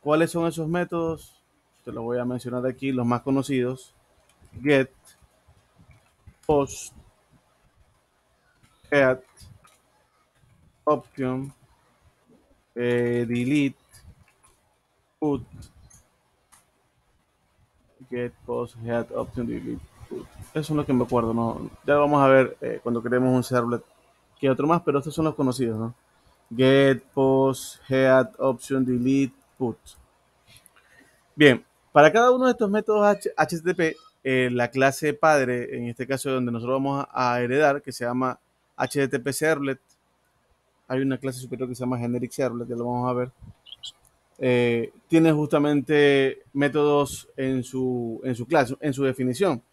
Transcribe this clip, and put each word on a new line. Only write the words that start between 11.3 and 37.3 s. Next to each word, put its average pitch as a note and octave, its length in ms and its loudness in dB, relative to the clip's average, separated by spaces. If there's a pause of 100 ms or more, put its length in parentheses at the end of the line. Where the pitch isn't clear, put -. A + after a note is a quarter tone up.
eh, A#2+ 520 0
delete, C3 500 0 (1400)
put. C#3+ 260 -4 (2750)
Get, A#2+ 220 -8 (120)
post, A#2+ 380 -8
head, A#2 320 -4
option, A#2+ 320 -6
delete, A#2 340 -10 (260)
put. - 200 -14 (260)
Eso D#3 200 -6
es D3+ 40 -2
lo D3 80 -4
que C#3 80 -2
me B2 100 2
acuerdo, A2+ 300 0
¿no? A2+ 380 -4 (120)
Ya C#3+ 120 2
vamos D3 260 2
a C3+ 60 6
ver, C3+ 340 4
eh, A#2 220 -6
cuando A#2 180 -2
creemos B2+ 320 0
un B2+ 100 2
servlet A#2+ 400 0 (560)
que C3+ 120 2
otro C#3 160 0
más, E3 160 2
pero C#3+ 160 0
estos C#3+ 160 -8
son D#3+ 100 0
los D3+ 80 0
conocidos, B2 460 -2
¿no? A#2 160 -6 (600)
Get, C3+ 460 4 (120)
post, C3+ 640 0 (100)
head, C3 480 4
option, C3 480 -2
delete, B2+ 480 0 (240)
put. A#2 200 -4 (1600)
Bien, C3+ 300 8 (260)
para D3+ 200 8
cada A#3 200 4
uno B3+ 140 2
de B3+ 60 4
estos A#3+ 180 0
métodos G#3+ 360 0
H-, G3+ 300 0
H D#3 220 0
T D#3+ 60 -10
T F3 100 -2
P, D#3+ 220 -2 (280)
eh, B2+ 280 0
la A#2+ 180 -2
clase C3+ 440 0
padre, C3 640 0
en A#2+ 100 -8
este A#2+ 180 -8
caso C3+ 240 -6
donde B2+ 220 -2
nosotros A#2+ 240 -4
vamos C#3 340 -4
a, B2+ 240 -2